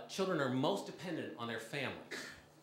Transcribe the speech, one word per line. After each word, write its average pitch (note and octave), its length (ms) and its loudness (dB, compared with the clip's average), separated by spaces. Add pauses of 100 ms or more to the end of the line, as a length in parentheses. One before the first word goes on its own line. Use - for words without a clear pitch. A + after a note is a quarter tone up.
children F#3 300 2
are C3+ 100 6
most D3 360 4
dependent D#3 520 -4
on A#2 100 -4
their A2+ 120 -2
families - 600 -4 (440)